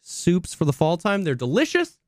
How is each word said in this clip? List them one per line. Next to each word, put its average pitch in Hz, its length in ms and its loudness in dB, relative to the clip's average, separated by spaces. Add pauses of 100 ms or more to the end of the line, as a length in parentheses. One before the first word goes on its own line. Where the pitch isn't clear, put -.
soups - 500 -2
for - 140 -2
the 139 80 2
fall 165 240 0
time. 202 240 0
They're 151 120 -2
delicious. 220 640 0 (120)